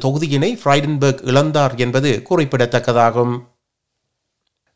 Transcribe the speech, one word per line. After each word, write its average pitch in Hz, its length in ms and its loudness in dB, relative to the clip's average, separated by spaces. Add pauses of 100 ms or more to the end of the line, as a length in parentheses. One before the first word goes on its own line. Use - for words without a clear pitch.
தொகுதியினை 143 520 -2
Friedenberg 143 680 0
இழந்தார் 139 520 0
என்பது 123 360 0 (180)
குறிப்பிடத்தக்கதாகும். 123 1040 0 (1400)